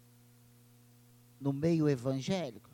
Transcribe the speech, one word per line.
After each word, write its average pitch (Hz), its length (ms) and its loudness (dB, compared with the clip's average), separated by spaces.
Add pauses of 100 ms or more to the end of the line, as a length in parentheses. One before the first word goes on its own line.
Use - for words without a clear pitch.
(1400)
no 139 120 0
meio 156 360 2
evangélico? 135 840 -2